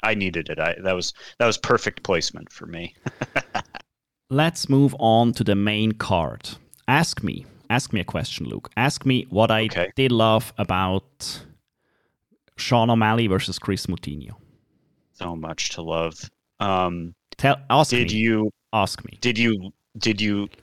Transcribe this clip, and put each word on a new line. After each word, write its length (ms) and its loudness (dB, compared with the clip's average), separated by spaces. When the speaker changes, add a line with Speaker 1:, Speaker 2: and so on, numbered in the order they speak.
Speaker 1:
I 100 0
needed 360 -4
it. 100 -6
I, 240 -2
that 100 0
was, 180 -4
that 80 4
was 100 2
perfect 460 0
placement 480 -4
for 160 -18
me. 260 -12
<laughs> 920 -8
Speaker 2:
Let's 400 0
move 300 4
on 340 4
to 100 -2
the 120 2
main 380 2
card. 560 -2
Ask 360 2
me, 220 -6
ask 240 0
me 60 0
a 40 -2
question, 440 -6
Luke. 300 -10
Ask 280 0
me 240 2
what 220 4
I 140 2
Speaker 1:
Okay. 300 -2
Speaker 2:
did 160 4
love 460 4
about 840 -4
Sean 320 2
O'Malley 380 2
versus 320 -2
Chris 280 -4
Moutinho. 460 -8
Speaker 1:
So 220 -8
much 360 -6
to 100 -10
love. 480 -4
Um, 540 -2
Speaker 2:
Tell, 200 2
ask 220 4
Speaker 1:
did 200 2
Speaker 2:
me. 60 0
Speaker 1:
you 340 2
Speaker 2:
Ask 340 -2
me. 160 -18
Speaker 1:
Did 160 0
you, 340 0
did 220 0
you, 300 -2